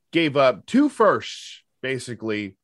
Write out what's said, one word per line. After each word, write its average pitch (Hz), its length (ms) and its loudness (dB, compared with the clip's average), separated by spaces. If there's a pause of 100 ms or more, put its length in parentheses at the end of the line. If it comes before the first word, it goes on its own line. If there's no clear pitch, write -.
(120)
gave 156 260 0
up 127 260 2
two 285 240 2
firsts, - 720 0 (200)
basically, 110 800 -8